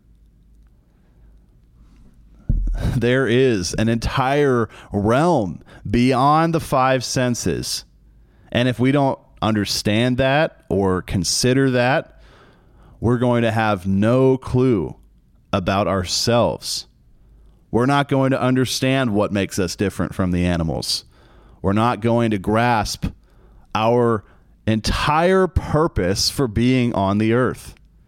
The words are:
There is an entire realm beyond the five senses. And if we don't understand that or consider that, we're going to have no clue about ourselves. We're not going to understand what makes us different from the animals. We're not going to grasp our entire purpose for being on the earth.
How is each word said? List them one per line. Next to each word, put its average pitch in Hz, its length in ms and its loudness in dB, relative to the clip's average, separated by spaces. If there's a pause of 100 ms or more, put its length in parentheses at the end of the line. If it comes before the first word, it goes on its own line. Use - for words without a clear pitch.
(3000)
There 123 300 2
is 117 480 2
an 110 140 0
entire 127 800 0 (240)
realm 110 680 0 (260)
beyond 131 680 2
the 165 60 0
five 131 440 0
senses. 113 800 -4 (680)
And 123 160 0
if 120 140 -2
we 131 120 2
don't 139 260 0 (240)
understand 110 760 0
that 135 520 -2
or 92 320 0
consider 127 680 0
that, 123 500 -2 (760)
we're 120 200 0
going 120 240 2
to 110 100 0
have 107 340 0
no 123 520 2
clue 123 580 0 (560)
about 98 360 0
ourselves. 95 1000 -2 (840)
We're 120 160 0
not 143 220 0
going 135 220 2
to 135 100 0
understand 131 760 0
what 101 180 0
makes 98 260 -2
us 90 180 -4
different - 380 -4
from 92 160 -2
the 90 160 0
animals. 82 580 -4 (560)
We're 95 120 -2
not 110 280 0
going 117 300 0
to 107 80 -2
grasp 110 680 -2 (680)
our 117 500 2 (420)
entire 160 800 0
purpose 151 840 -2
for 135 180 -2
being 120 460 0
on 98 240 0
the 110 140 0
earth. 120 420 -2 (340)